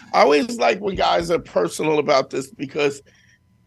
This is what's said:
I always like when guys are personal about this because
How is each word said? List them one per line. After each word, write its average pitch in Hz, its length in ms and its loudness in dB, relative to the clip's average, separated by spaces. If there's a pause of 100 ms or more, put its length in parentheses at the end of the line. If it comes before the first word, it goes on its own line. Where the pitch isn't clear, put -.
(140)
I 190 80 6
always 254 360 2
like 202 220 2
when 196 140 -4
guys 175 360 0
are 165 80 0
personal 160 600 -2
about 139 320 0
this 139 200 -8
because 139 520 -4 (640)